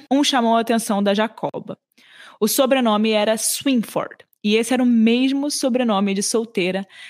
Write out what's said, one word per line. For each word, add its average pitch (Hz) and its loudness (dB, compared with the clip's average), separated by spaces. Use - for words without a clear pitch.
um 277 2
chamou 233 2
a 226 4
atenção 226 0
da 202 2
Jacoba. - -6
O 220 2
sobrenome 226 0
era 214 0
Swinford, - -4
e 208 2
esse 233 0
era 254 2
o - 2
mesmo 247 2
sobrenome 233 0
de 196 -4
solteira 196 -2